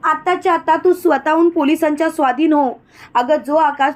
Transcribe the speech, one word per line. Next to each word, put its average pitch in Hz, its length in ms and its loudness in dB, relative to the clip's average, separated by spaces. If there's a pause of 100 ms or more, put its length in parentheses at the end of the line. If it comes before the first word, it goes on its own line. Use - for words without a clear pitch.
आताच्या 359 500 -2
आता 320 220 0
तू 359 180 2
स्वतःहून 320 560 0
पोलिसांच्या 311 600 0
स्वाधीन 302 440 0
हो." 277 280 0 (340)
अगं, 247 200 0 (120)
जो 285 80 -2
आकाश 294 400 0